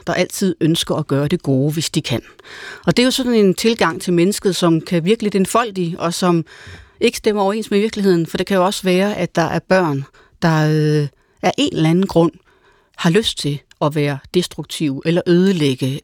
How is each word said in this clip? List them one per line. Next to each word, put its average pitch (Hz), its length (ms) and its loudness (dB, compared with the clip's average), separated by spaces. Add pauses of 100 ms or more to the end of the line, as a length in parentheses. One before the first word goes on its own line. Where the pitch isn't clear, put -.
der 170 80 -4
altid - 460 -2
ønsker 165 340 0
at 151 120 -4
gøre 143 220 0
det 175 140 -4
gode, 139 300 0
hvis 160 180 -6
de 156 120 -2
kan. - 200 -4 (640)
Og 170 100 2
det 240 60 4
er - 40 4
jo 254 40 2
sådan 247 240 0
en 196 200 4
tilgang 226 480 0
til 185 100 -2
mennesket, 180 440 2
som 165 240 2
kan 165 240 -2
virke 214 180 0
lidt 208 120 -2
enfoldig, 190 640 -2
og 170 160 -4
som 170 300 0 (560)
ikke 233 180 0
stemmer 208 240 0
overens 208 280 -2
med 202 100 2
virkeligheden, 196 460 2
for - 100 -6
det 185 100 -4
kan 196 100 0
jo 180 80 4
også 202 180 -2
være, 185 340 0
at 180 200 -6
der 170 60 2
er 160 260 -2
børn, 156 360 2 (380)
der, 156 280 2
øh, 151 380 2 (340)
af - 160 2
en 285 180 -2
eller 160 140 2
anden 185 160 2
grund 165 260 2 (640)
har 175 140 0
lyst 214 280 0
til 147 220 -4 (220)
at 147 120 0
være 143 240 0 (160)
destruktive, 156 720 -4
eller 170 220 0
ødelægge, 156 760 2